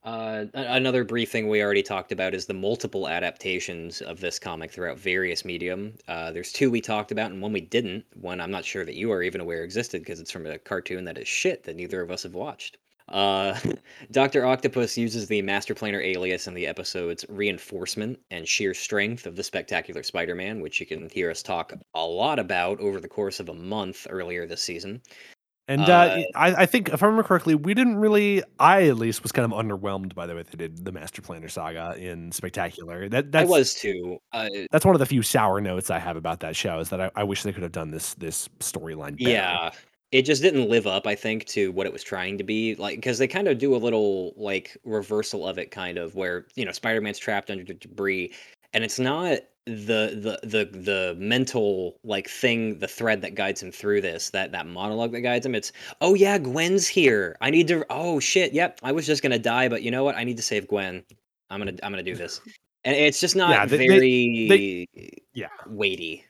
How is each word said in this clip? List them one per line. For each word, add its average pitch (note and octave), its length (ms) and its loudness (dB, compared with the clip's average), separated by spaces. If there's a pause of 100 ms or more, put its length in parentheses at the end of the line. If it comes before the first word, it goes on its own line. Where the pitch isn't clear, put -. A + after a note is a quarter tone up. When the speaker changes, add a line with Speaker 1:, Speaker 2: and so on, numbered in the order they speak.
Speaker 1:
Uh, A2 460 -6
a-, B2+ 220 -4
another B2+ 280 4
brief A2+ 300 -2
thing A2 160 0
we G#2+ 140 4
already G2+ 200 4
talked G2 300 -4
about F#2 220 0
is F#2 100 -4
the - 80 -8
multiple G2 560 -2
adaptations E2+ 920 -4
of E2+ 180 -12
this F2 180 -6
comic E2 320 -10
throughout E2+ 280 -8
various F2+ 480 -2
medium. F#2 480 -6 (140)
Uh, E2 220 -8
there's E2+ 220 -10
two C3+ 180 2
we A#2 120 0
talked G#2+ 280 -4
about G#2+ 200 -4
and F#2 100 -12
one G#2+ 140 -4
we F#2 80 -2
didn't. G#2+ 420 -4 (160)
One F2+ 180 -8
I'm F2 120 -8
not F#2 160 -8
sure F#2+ 180 -6
that D#2 120 -12
you G#2+ 160 -4
are F#2 100 0
even F2+ 180 -2
aware E2+ 240 -6
existed F#2+ 400 -6
'cause F2 160 -12
it's D#2 100 -14
from F2 140 -10
a D#2 140 -10
cartoon F#2 480 -8
that F#2 100 -10
is - 100 -12
shit - 380 -2
that D#2+ 120 -12
neither F2+ 260 -6
of E2+ 80 -8
us F#2 140 -8
have F2+ 100 -12
watched. B2 420 -10 (320)
Uh, G2 500 0 (260)
<laughs> - 280 -20
Doctor C3+ 340 4
Octopus B2+ 500 0
uses A2+ 300 -2
the G#2 160 0
Master G2 320 -2
Planner G2+ 260 -4
alias F#2 460 -2
in F#2 80 -10
the F2 120 -6
episode's F2 640 -6
reinforcement G2+ 880 -6 (120)
and E2 180 -10
sheer G2 260 0
strength G#2+ 520 -2
of F2 100 -12
the F#2+ 80 -8
Spectacular F2 580 -6
Spider-Man, F2+ 580 -4
which - 200 -6
you F2 60 -10
can D#2+ 240 -10
hear F2 200 -2
us - 120 -8
talk E2+ 320 -4 (200)
a D#2+ 120 -2
lot A2+ 320 0
about F#2 420 0
over G2 200 -2
the E2+ 80 -14
course G2 320 -4
of F2 100 -8
a D#2+ 40 -10
month F#2 540 -8
earlier F2 380 -6
this E2+ 160 -8
season. F#2+ 400 -8 (640)
Speaker 2:
And, C#3 160 0
uh, - 100 4
Speaker 1:
Uh, F3 240 8
Speaker 2:
y-, D#3+ 180 -2
I, F3 280 4
I F3+ 40 8
think, G3 240 2
if D3+ 120 0
I G3+ 40 6
remember A3 200 6
correctly, - 280 4
we D3+ 180 2
didn't A#3+ 240 4
really, G#3 460 4 (160)
I F3 300 8
at B2+ 100 6
least A2+ 240 0
was G#2 100 -6
kind A#2 180 2
of G#2 80 -2
underwhelmed G2 560 -4
by F2 120 -8
the E2+ 80 -8
way E2+ 80 -8
they - 160 -16
did E2 260 -10
the F#2+ 80 -8
Master D#2+ 300 -12
Planner D#2+ 260 -14
saga E2 500 -8
in E2+ 340 -10
Spectacular. F2 760 -6
That, C3 180 0
Speaker 1:
I - 40 -16
Speaker 2:
that's D#3+ 200 6
Speaker 1:
was D3 240 6
too, F2+ 440 -6 (140)
uh, A2 160 -4 (220)
Speaker 2:
that's D#3 140 4
one F#3 100 8
of D#3 40 6
the C3+ 80 4
few B2 160 2
sour G2+ 400 2
notes F#2 280 -4
I E2+ 80 0
have E2+ 180 -6
about E2 240 -4
that E2 160 -8
show, E2 240 -4
is D#2+ 100 -6
that F#2 100 -4
I, F#2 160 -2
I G#2+ 80 0
wish G2 200 -2
they G#2 80 -2
could F#2 100 -8
have E2+ 100 -8
done E2 180 -6
this, D#2+ 240 -8
this - 340 -8 (120)
storyline D#2 580 -8
better. B2 120 4
Speaker 1:
Yeah. F2 400 2 (420)
It C3 140 8
just C#3+ 160 4
didn't C#3+ 260 4
live A2+ 180 4
up, G2 220 0
I G#2 80 2
think, A2 300 -2
to F#2+ 260 0
what F#2+ 140 -2
it F#2 60 -4
was - 120 -12
trying F#2+ 340 -6
to G2+ 60 -6
be, A2 320 0
like, F#2+ 260 -6
'cause B2 160 0
they C3 80 4
kinda F#3 280 0
do C3 200 2
a A#2+ 40 2
little, G#2 580 2
like, G2 480 -4
reversal G#2+ 640 -2
of F#2+ 100 -6
it, - 140 -8
kind F2+ 260 -6
of, E2 160 -8
where, F2+ 400 -4
you A2+ 100 -4
know, F#2 80 -6
Spider-Man's G#2+ 460 -2
trapped G2+ 320 -4
under F#2+ 140 -8
the F#2 100 -12
debris, F#2+ 580 -4 (420)
and A2 100 2
it's A2 160 -4
not D3 400 0 (260)
the, G#2+ 760 -2
the, A2+ 40 -12
the, G#2 320 -2
the F#2 400 -2
mental, G#2 840 0
like, G2+ 240 -4
thing, A2+ 500 0
the - 80 -6
thread A2 360 -2
that F#2 120 -8
guides G2 260 -2
him F2+ 120 -12
through G#2 300 0
this, E2 280 -4
that, F#2+ 220 -4
that E2 160 -6
monologue G#2+ 440 -4
that A#2+ 100 -6
guides A#2+ 240 0
him, B2+ 100 -2
it's, - 160 -6 (280)
"Oh, F3+ 140 6
yeah, G3 240 6
Gwen's E3 480 2
here. G#2+ 540 4
I B2 100 2
need E3 180 6
to, D#3+ 220 2
oh, D#3 300 0
shit, E3 320 4
yep, E3+ 320 2
I C3 80 0
was D3+ 140 0
just D3 140 2
gonna B2+ 180 2
die, B2 300 4
but A#2 140 0
you A#2 80 -2
know B2+ 140 0
what? C#3 120 2
I A#2 60 -4
need A#2+ 140 -2
to A#2 80 -6
save G2+ 240 -2
Gwen. F#2+ 340 -2 (480)
I'm F#2+ 80 -6
gonna, G2 240 -6
I'm G2+ 80 -6
gonna F#2+ 140 -6
do F2+ 100 -6
this." E2+ 320 -10
Speaker 2:
<laughs> - 380 -20
Speaker 1:
And C3+ 100 2
it's D3 240 6
just F3 160 2
Speaker 2:
Yeah, F#3+ 140 4
Speaker 1:
not G#2+ 220 6
Speaker 2:
they, C#3+ 80 4
they, B2+ 100 6
Speaker 1:
very B2 580 6 (480)
Speaker 2:
they, - 160 -18 (220)
yeah. G2 160 -10 (180)
Speaker 1:
weighty. F#2+ 640 -4